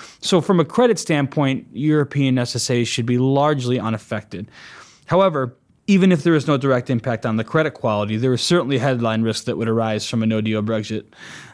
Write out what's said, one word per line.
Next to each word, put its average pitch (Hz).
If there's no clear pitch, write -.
So 180
from 175
a 151
credit 233
standpoint, 139
European 143
S 123
S -
As 120
should 117
be 123
largely 135
unaffected. 107
However, 156
even 190
if 151
there 170
is 139
no 143
direct 127
impact 120
on 110
the 113
credit 156
quality, 107
there 127
is 120
certainly 139
headline 117
risk 110
that 113
would 113
arise 110
from 117
a -
no-deal 110
Brexit 110